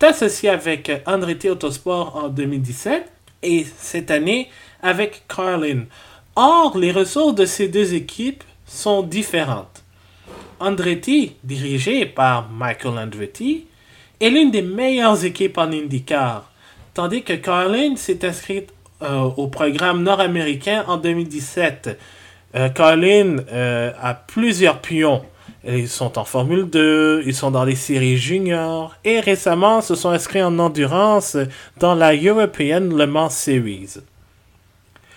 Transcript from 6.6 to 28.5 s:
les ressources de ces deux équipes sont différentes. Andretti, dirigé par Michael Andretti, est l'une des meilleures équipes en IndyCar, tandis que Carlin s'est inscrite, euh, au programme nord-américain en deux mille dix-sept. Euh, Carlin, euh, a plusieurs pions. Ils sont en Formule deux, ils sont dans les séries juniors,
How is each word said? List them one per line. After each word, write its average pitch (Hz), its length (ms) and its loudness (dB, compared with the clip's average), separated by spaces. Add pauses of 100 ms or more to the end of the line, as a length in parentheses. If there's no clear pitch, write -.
les 180 140 2
ressources 220 420 2
de 196 120 2
ces 190 220 -2
deux 180 280 0
équipes 226 480 -6 (240)
sont 202 340 0
différentes. 160 840 -4 (760)
Andretti, 185 840 0
dirigé 139 600 -2
par 127 460 2
Michael 117 480 -6
Andretti, 110 640 -6 (540)
est 220 100 4
l'une 285 220 6
des 208 100 2
meilleures 214 640 2
équipes 185 320 -2
en 160 140 0
IndyCar, 135 800 -4 (420)
tandis 180 300 -4
que 180 100 -4
Carlin 190 640 0
s'est 185 280 -4
inscrite, 196 480 -6 (300)
euh, 139 200 -2 (140)
au 139 120 -4
programme 165 560 0
nord-américain 180 840 0
en 175 100 -2
deux 170 160 -2
mille 170 140 -4
dix-sept. 143 680 -4 (560)
Euh, 131 160 0
Carlin, 170 680 6 (140)
euh, 120 480 -2
a 123 140 -2
plusieurs 180 640 0
pions. 156 440 0 (400)
Ils 120 260 -4
sont 123 280 -6
en 107 80 -4
Formule 170 420 0
deux, 156 600 4
ils 131 80 -2
sont 135 160 -2
dans 127 120 2
les 131 120 0
séries 131 420 0
juniors, 165 840 -2